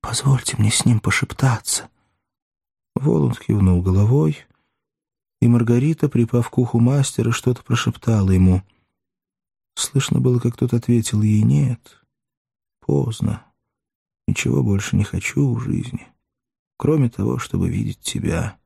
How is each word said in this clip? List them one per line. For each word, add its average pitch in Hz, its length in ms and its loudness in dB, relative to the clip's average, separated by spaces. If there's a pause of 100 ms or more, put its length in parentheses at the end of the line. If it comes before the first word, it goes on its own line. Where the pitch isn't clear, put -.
«Позвольте - 560 -2
мне 104 140 0
с - 140 -2
ним 117 160 2
пошептаться». - 880 -4 (1040)
Воланд 143 460 0
кивнул 95 420 2
головой, 113 560 2 (1000)
и 117 80 4
Маргарита, 120 600 2
припав 120 400 0
к - 100 -4
уху 120 200 0
мастера, 120 540 2
что-то - 320 -2
прошептала 113 640 0
ему. 92 320 4 (1120)
Слышно - 460 -2
было, 123 180 2
как 120 180 -4
тот 123 180 -2
ответил 113 480 0
ей: 107 200 2
«Нет, 123 580 0 (760)
поздно, 127 680 -4 (840)
ничего - 340 -2
больше 101 320 -2
не 98 80 2
хочу 127 500 -4
в 117 80 -4
жизни». - 460 -6 (760)
Кроме 143 260 2
того, 117 300 -4
чтобы 92 300 -4
видеть 104 320 -6
тебя. - 640 -6